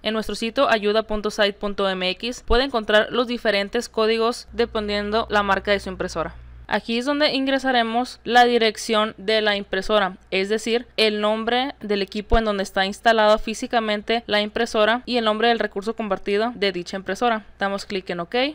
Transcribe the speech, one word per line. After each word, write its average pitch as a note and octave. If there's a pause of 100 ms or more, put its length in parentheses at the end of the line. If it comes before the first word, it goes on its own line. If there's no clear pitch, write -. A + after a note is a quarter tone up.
En G#3+
nuestro G#3
sitio A3+
ayuda G#3+
punto G#3+
site G3+
punto G3+
m F#3
x A#3
puede A#3
encontrar G#3+
los A#3+
diferentes A3
códigos A3+
dependiendo G#3
la G#3
marca G3
de G3
su F#3+
impresora. F3 (340)
Aquí A3+
es B3
donde C#4+
ingresaremos B3+
la A#3+
dirección A3
de G#3+
la G#3
impresora, G3 (140)
es F#3+
decir, A3+ (100)
el G#3
nombre A3
del G#3
equipo G#3
en A3+
donde G3+
está F#3+
instalada G#3+
físicamente A3
la G#3
impresora A3+
y A#3+
el A#3
nombre G#3+
del A#3
recurso G#3
compartido G#3
de F#3+
dicha F3
impresora. G#3 (140)
Damos G3
clic F#3+
en F3
OK E3+ (180)